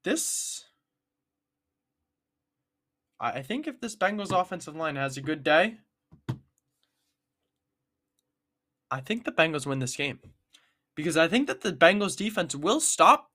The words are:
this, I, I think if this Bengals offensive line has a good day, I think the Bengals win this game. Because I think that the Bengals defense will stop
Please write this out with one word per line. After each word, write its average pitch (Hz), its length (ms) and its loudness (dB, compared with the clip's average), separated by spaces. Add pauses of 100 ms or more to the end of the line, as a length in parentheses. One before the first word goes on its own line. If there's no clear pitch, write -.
this, - 580 -4 (2500)
I, 117 200 -4
I - 20 -10
think 247 260 -8
if 269 140 -12
this 226 160 -10
Bengals 196 340 -2
offensive 180 440 -4
line 156 200 -4
has 139 220 -4
a 139 40 -10
good 147 220 -6
day, 175 360 2 (3000)
I 131 120 -6
think 226 240 -6
the 285 80 -6
Bengals 156 320 0
win 135 140 -4
this 123 180 -6
game. 143 220 -6 (760)
Because 160 220 -2
I 165 100 6
think 262 200 2
that - 120 -6
the 190 140 -2
Bengals 190 420 4
defense 196 400 -4
will 170 240 0
stop 226 560 6